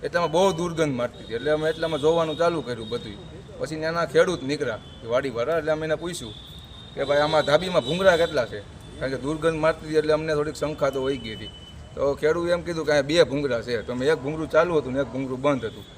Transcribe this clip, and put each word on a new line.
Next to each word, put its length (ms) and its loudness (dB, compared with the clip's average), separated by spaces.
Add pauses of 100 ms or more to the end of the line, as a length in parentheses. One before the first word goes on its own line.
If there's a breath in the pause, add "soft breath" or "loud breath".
એટલામાં 280 -2
બહુ 260 4
દુર્ગંધ 380 0
મારતી 280 -4
હતી, 100 -10
એટલે 180 -2
અમે 180 2
એટલામાં 300 -2
જોવાનું 380 2
ચાલુ 240 2
કર્યું 280 -6
બધું. 280 -6 (420)
પછી 160 -6
ત્યાંના 300 -2
ખેડૂત 380 2
નીકળ્યા, 360 -4 (240)
એ 40 -12
વાડીવાળા, 500 0
એટલે 140 0
અમે 140 0
એને 100 0
પૂછ્યું 380 -8 (600)
કે 80 -2
ભાઈ 160 4
આમાં 220 4
ધાબીમાં 440 4
ભૂંગળા 320 6
કેટલા 280 2
છે, 140 -10 (400)
કારણ 120 -4
કે 100 -4
દુર્ગંધ 380 0
મારતી 280 0
હતી 80 0
એટલે 180 4
અમને 200 0
થોડીક 220 -2
શંકા 340 -2
તો 140 -2
વહી 140 0
ગઈ 180 -10
હતી. 140 -12 (460)
તો 180 0
ખેડૂત 360 0
એમ 120 2
કીધું 240 -4
કે 60 0
અહીંયા 340 4
બે 40 -10
ભૂંગળા 320 0
છે, 200 -2
તો 120 -6
અમે 120 -2
એક 120 4
ભૂંગળું 320 -4
ચાલુ 280 4
હતું 160 -2
ને 60 -2
એક 80 0
ભૂંગળું 340 -6
બંધ 240 2
હતું. 180 -8 (140)